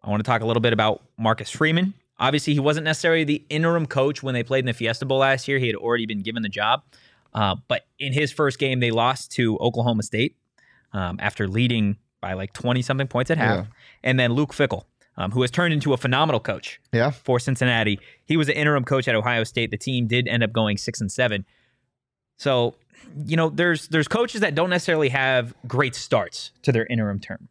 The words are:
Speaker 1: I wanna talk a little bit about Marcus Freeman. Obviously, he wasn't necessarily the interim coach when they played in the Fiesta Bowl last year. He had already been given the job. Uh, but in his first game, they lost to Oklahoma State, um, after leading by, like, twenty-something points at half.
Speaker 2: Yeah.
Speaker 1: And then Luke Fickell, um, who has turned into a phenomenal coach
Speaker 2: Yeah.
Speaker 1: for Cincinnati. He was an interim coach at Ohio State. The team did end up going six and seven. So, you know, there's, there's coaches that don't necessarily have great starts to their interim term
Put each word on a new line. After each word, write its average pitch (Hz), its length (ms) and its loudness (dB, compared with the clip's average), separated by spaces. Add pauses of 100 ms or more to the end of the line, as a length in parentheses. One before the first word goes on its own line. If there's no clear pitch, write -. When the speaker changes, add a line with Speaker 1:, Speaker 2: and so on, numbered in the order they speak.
Speaker 1:
I - 60 -10
wanna 104 140 0
talk 117 180 0
a 110 40 -6
little 113 160 2
bit 117 120 2
about 107 280 0 (160)
Marcus 110 320 0
Freeman. 170 440 0 (260)
Obviously, 143 340 0
he 147 60 2
wasn't 151 260 2
necessarily 160 380 2
the 147 260 -2
interim 165 380 0
coach 135 340 0
when 131 120 -4
they 123 100 -2
played 135 160 0
in 127 80 -2
the 117 60 -2
Fiesta 117 320 -4
Bowl 135 140 0
last 135 280 2
year. 139 120 0
He 127 80 0
had 107 80 0
already 117 300 -2
been 107 160 -4
given 113 220 -4
the 104 60 -2
job. 107 340 0 (500)
Uh, 104 220 2 (120)
but - 180 -2 (120)
in 139 160 -4
his 147 180 0
first 139 280 0
game, 131 200 0
they 120 120 2
lost 120 420 0
to 113 260 2
Oklahoma 117 440 0
State, 120 320 -2 (580)
um, 92 280 -4
after 107 260 -2
leading 110 500 2 (220)
by, 95 140 -6
like, 95 200 -8
twenty-something 127 540 -2
points 127 240 -2
at 160 60 2
half. 107 280 0
Speaker 2:
Yeah. 107 60 -16 (320)
Speaker 1:
And 131 160 2
then 120 140 2
Luke 139 200 0
Fickell, 107 300 -2 (340)
um, 98 140 -4
who 123 100 0
has 123 80 2
turned 175 240 2
into 147 200 2
a 123 40 2
phenomenal 139 420 2
coach - 400 -8 (120)
Speaker 2:
Yeah. 120 200 4
Speaker 1:
for 123 280 0
Cincinnati. 117 600 0 (260)
He 156 120 0
was 151 120 2
an 147 60 0
interim 147 280 2
coach 131 240 0
at 120 80 2
Ohio 113 280 0
State. 113 280 -4
The 104 60 -6
team 123 300 -2
did 123 200 0
end 117 160 2
up 110 80 -2
going 107 260 0
six - 240 -8
and 98 100 -4
seven. 107 340 -2 (920)
So, 123 380 0 (500)
you 156 120 -2
know, 160 120 2
there's, 165 380 0
there's 156 200 2
coaches 233 340 0
that 175 140 0
don't 170 140 2
necessarily 165 400 2
have 131 440 2 (140)
great 127 280 0
starts - 560 -2 (120)
to - 80 2
their 113 140 2
interim 107 340 0
term - 320 -12